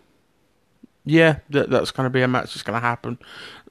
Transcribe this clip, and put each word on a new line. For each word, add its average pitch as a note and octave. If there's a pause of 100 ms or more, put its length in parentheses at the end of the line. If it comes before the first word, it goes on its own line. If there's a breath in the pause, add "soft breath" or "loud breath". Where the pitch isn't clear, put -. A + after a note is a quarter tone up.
(1040)
yeah, D#3+ (100)
that, C#3
that's B2+
gonna C3
be B2+
a B2+
match -
that's -
gonna A2+
happen. A#2+ (520 loud breath)